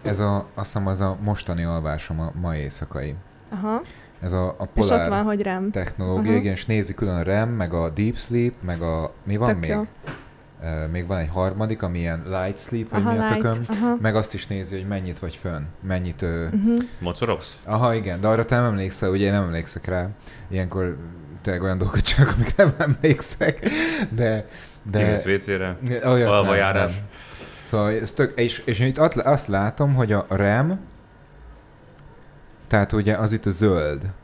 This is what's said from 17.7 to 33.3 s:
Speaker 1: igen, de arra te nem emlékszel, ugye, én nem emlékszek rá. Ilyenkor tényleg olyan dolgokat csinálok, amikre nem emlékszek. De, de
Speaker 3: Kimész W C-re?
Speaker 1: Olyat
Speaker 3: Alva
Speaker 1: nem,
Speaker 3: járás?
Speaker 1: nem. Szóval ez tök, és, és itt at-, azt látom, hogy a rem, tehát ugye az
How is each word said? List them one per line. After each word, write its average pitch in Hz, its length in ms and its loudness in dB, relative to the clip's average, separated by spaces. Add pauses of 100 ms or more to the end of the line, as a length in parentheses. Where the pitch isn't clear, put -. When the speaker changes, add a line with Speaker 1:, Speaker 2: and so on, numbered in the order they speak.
Speaker 1:
igen, 95 280 -2
de 104 60 2
arra 113 180 4
te 120 100 2
nem 120 100 4
emlékszel, 95 440 0
ugye, 98 160 4
én 98 60 4
nem 101 120 4
emlékszek 82 440 -4
rá. 90 200 0 (400)
Ilyenkor 92 500 -2 (440)
tényleg 90 220 -2
olyan 92 140 0
dolgokat 95 260 2
csinálok, - 320 4
amikre 120 280 4
nem 147 140 6
emlékszek. - 920 2 (400)
De, 110 360 0 (460)
de 104 80 2
Speaker 3:
Kimész 95 260 2
W 98 120 4
C-re? 92 400 -2 (280)
Speaker 1:
Olyat 123 240 6
Speaker 3:
Alva 101 200 6
Speaker 1:
nem, 98 100 6
Speaker 3:
járás? 95 360 2
Speaker 1:
nem. 104 100 -8 (580)
Szóval 104 280 2
ez 110 220 -2
tök, 127 260 0
és, 120 260 0
és 107 140 0
itt 127 180 2
at-, 156 180 4
azt 135 320 2
látom, 104 460 2
hogy 120 180 4
a 101 180 2
rem, 110 500 2 (1900)
tehát 101 260 2
ugye 107 220 2
az 107 180 2